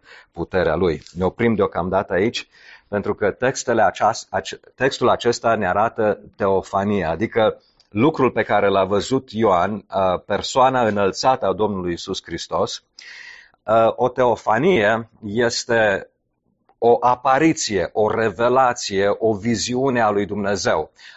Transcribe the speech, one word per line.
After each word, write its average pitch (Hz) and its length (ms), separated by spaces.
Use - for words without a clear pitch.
puterea 85 420
lui.” 87 280
Ne 87 120
oprim 113 300
deocamdată 95 580
aici, 101 360
pentru 104 260
că 101 160
textele 123 520
aceas-, 107 480
ace-, - 300
textul 127 340
acesta 113 460
ne 104 140
arată 107 520
teofania, 98 760
adică 110 520
lucrul 127 420
pe 113 120
care 101 260
l-a 98 160
văzut 101 460
Ioan, 101 440
uh, 95 520
persoana 127 600
înălțată 104 600
a 113 60
Domnului 95 380
Iisus 90 320
Hristos. 82 600
Uh, 113 340
o 127 120
teofanie 113 1000
este 113 840
o 117 220
apariție, 123 920
o 110 180
revelație, 113 1080
o 113 160
viziune 120 680
a 110 100
lui 101 160
Dumnezeu. 98 680